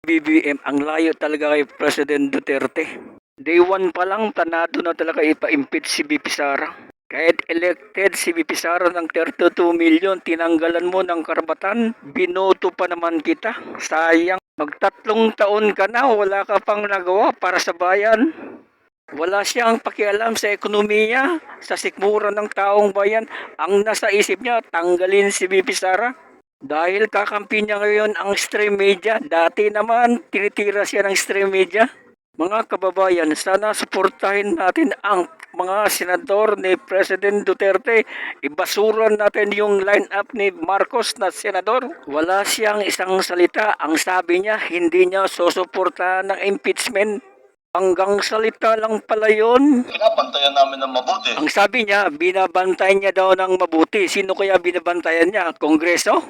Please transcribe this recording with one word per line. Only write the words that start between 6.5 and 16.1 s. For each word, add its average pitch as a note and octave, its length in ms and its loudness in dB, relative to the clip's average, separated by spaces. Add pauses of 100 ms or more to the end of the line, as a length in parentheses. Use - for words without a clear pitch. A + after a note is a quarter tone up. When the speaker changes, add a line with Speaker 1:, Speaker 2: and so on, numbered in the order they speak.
Speaker 1:
Kahit E3 400 0
elected F3+ 720 -2
si E3+ 160 -4
V E3 80 -2
P D#3 160 -4
Sara F3 320 0
ng E3+ 160 -6
thirty-two E3+ 640 0
million, E3+ 480 2
tinanggalan E3+ 720 0
mo F#3 80 0
ng F3 240 -2
karapatan, F#3+ 720 -4 (160)
binoto F#3 640 0
pa F3 160 -4
naman E3+ 320 -2
kita. F#3+ 320 -2 (240)
Sayang, E3 640 2 (160)
magtatlong G#3+ 720 0
taon G#3 400 2
ka G3 160 0
na, A#3+ 240 2